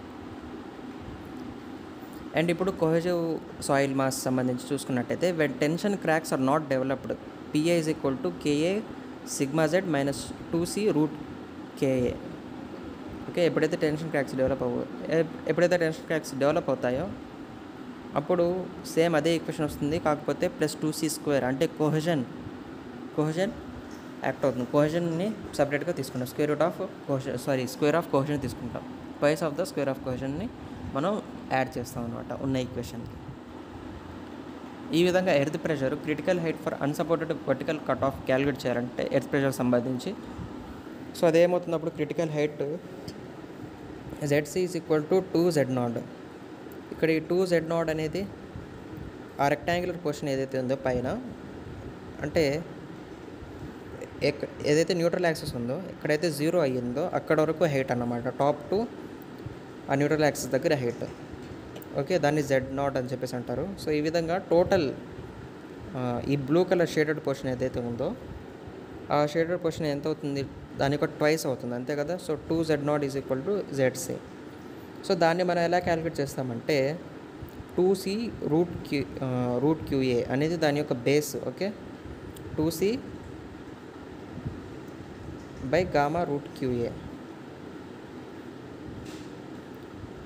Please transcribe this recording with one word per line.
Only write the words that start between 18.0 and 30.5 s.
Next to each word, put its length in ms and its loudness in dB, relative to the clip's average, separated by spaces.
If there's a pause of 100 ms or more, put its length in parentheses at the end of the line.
అప్పుడు 260 4 (480)
సేమ్ 260 6
అదే 200 4
ఈక్వేషన్ 300 -2
వస్తుంది, 280 0 (100)
కాకపోతే 400 2 (100)
ప్లస్ 260 2
టూ 60 2 (100)
సీ 180 0
స్క్వేర్ 340 2
అంటే 160 2 (120)
cohesion, 420 4 (960)
cohesion 340 2 (760)
యాక్ట్ 200 0
అవుతుంది. 280 2
cohesion-ని 540 4 (300)
సపరేట్గా 420 2
తీసుకుంటాం, 320 -4
square 200 2
root 160 4
of 80 -4 (320)
cohesion, 380 0
సారీ, 180 2 (100)
square 260 4
of 140 -4
cohesion 320 4
తీసుకుంటాం, 380 -6 (360)
twice 280 4
of 120 -2
the 120 2
square 220 0
of 140 -10
cohesion-ని 400 -4 (480)